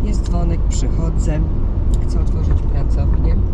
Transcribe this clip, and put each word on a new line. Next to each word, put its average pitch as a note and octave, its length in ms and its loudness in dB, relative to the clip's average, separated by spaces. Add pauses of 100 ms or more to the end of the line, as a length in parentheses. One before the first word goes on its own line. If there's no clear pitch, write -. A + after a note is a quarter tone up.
Jest - 180 0
dzwonek, E3+ 380 0
przychodzę, - 800 0 (640)
chcę - 140 0
otworzyć - 380 0 (140)
pracownię - 640 2 (180)